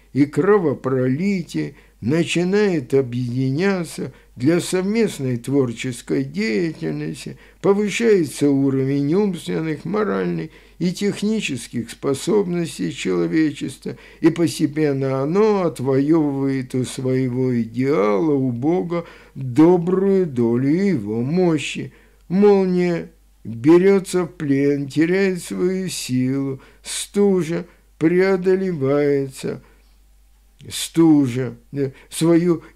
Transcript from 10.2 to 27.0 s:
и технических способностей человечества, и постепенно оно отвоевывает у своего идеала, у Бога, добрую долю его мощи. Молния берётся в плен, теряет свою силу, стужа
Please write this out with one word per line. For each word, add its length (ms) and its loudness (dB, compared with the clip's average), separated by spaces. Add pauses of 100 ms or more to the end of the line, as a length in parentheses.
и 140 0
технических 960 -4
способностей 1000 -2
человечества, 1040 -2 (240)
и 80 6
постепенно 920 0
оно 420 2
отвоевывает 1080 0
у 120 -2
своего 760 -2
идеала, 720 0
у 200 0
Бога, 540 -2 (300)
добрую 920 2
долю 440 0
его 520 0
мощи. 720 -2 (380)
Молния 840 2 (320)
берётся 800 4
в 40 -4
плен, 600 0
теряет 560 0
свою 460 -4
силу, 720 -4 (200)
стужа 840 0 (320)